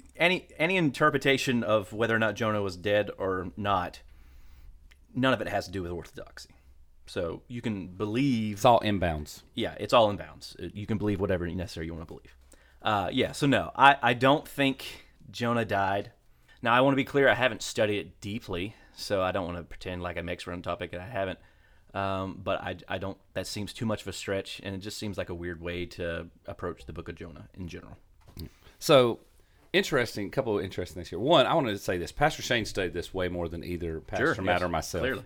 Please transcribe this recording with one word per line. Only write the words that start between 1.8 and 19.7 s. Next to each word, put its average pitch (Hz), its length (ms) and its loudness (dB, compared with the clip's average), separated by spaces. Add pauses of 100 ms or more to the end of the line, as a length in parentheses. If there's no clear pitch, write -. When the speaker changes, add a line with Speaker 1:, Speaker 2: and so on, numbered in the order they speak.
Speaker 1:
whether 110 220 2
or 110 40 4
not 107 160 2
Jonah 107 260 0
was 95 160 -4
dead 101 400 2
or 92 400 -2
not, 98 420 0 (1120)
none 131 200 2
of 107 80 -2
it 87 80 -4
has 101 160 0
to 92 60 -14
do 95 120 -6
with 85 80 -6
orthodoxy. - 600 -12 (540)
So 87 420 -4
you 120 140 -10
can 101 260 -4
believe 107 720 0
Speaker 2:
It's 104 80 0
all 120 140 10
inbounds. 87 600 0 (140)
Speaker 1:
Yeah, 92 240 -4
it's 107 140 -2
all 113 200 8
inbounds. 85 480 -14
Uh, 87 120 -8
you 101 120 -8
can 110 120 -2
believe 101 220 0
whatever 92 280 0
necessary 85 400 -6
you 85 60 -8
wanna 82 120 -12
believe. - 300 -18 (460)
Uh, 101 300 0
yeah, 120 220 0
so - 120 -2
no, 104 300 4
I, 139 260 8
I 120 120 4
don't 131 340 4
think - 580 -2 (260)
Jonah 117 340 0
died. 98 460 0 (500)
Now, 117 120 2
I 123 80 6
wanna 139 140 6
be 135 80 2
clear, 139 260 4
I 107 40 8
haven't 110 280 2
studied 104 380 0
it 85 220 -12
deeply, 101 540 -6 (200)
so 98 260 -2
I 92 100 2
don't 92 140 -2
wanna 87 180 -6
pretend 90 380 -10